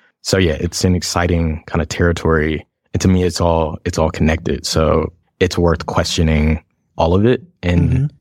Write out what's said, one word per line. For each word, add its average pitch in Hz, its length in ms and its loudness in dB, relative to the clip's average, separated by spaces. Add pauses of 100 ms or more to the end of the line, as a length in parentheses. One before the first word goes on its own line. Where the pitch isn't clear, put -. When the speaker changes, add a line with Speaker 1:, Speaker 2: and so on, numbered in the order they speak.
(240)
Speaker 1:
So - 140 0
yeah, 87 220 2
it's - 240 -4
an 92 120 2
exciting 82 720 -2
kind 82 140 -2
of 73 80 -4
territory. 80 760 0 (280)
And 101 80 -4
to - 60 2
me, 92 160 4
it's 87 180 -2
all, 82 440 0
it's 87 120 -4
all 80 120 2
connected. 78 560 -2
So 80 460 0 (280)
it's 92 180 0
worth 85 280 0
questioning 80 760 0 (360)
all 82 180 2
of 101 100 2
it 127 180 2 (200)
and 87 260 2
Speaker 2:
Mm-hmm. 131 160 0 (160)